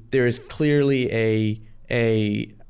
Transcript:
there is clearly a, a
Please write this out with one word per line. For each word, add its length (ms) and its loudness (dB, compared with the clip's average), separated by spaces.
there 160 2
is 120 0
clearly 720 0
a, 480 0
a 640 0